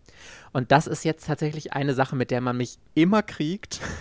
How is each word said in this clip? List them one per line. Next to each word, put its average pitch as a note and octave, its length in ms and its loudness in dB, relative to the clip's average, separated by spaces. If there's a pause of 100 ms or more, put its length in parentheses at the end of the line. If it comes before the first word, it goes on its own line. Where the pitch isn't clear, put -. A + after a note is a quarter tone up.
(520)
und B2+ 200 2
das D3+ 160 6
ist D#3 160 -2
jetzt D#3+ 220 -2
tatsächlich D3+ 480 -4
eine C#3+ 200 0
Sache, C3 220 0
mit B2 160 0
der B2 80 0
man B2 160 -2
mich B2 220 -4 (160)
immer F#3+ 280 4
kriegt, - 580 -6 (200)